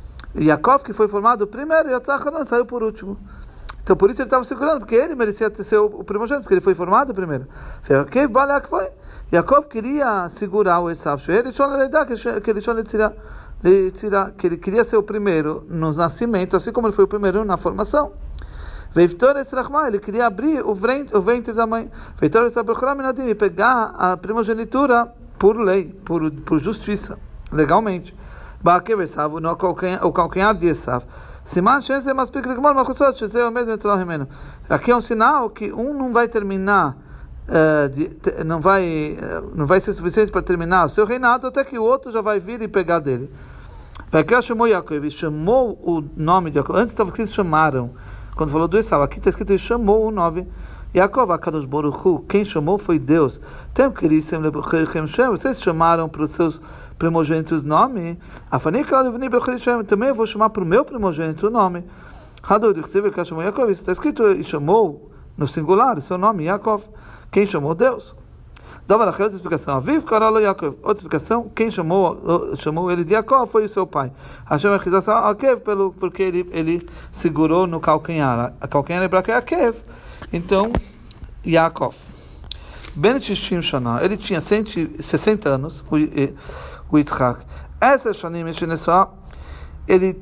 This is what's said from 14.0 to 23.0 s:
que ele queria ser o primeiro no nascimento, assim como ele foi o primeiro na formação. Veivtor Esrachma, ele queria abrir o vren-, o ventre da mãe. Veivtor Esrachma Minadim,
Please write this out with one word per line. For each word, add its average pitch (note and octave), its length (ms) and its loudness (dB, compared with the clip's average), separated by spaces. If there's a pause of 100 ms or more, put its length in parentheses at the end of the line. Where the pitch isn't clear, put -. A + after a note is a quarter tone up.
que - 100 -2
ele E3+ 100 -2
queria G3 260 0
ser A3+ 140 0
o G#3 60 4
primeiro F#3 680 -2
no D#3+ 240 -2
nascimento, F#3 640 0
assim - 160 -4
como A#3 160 0
ele G3+ 60 -2
foi G3 100 6
o F#3+ 40 4
primeiro G3+ 360 0
na F#3 140 -2
formação. G#3+ 540 -2 (800)
Veivtor F3 440 4
Esrachma, C4+ 500 -2
ele G#3 120 0
queria A3+ 280 0
abrir B3 380 0
o G#3+ 100 0
vren-, B3+ 400 -2
o G3+ 60 4
ventre A#3 320 0
da A3+ 140 2
mãe. A3+ 240 -4 (280)
Veivtor A3+ 280 4
Esrachma A#3 480 0
Minadim, C4 340 -4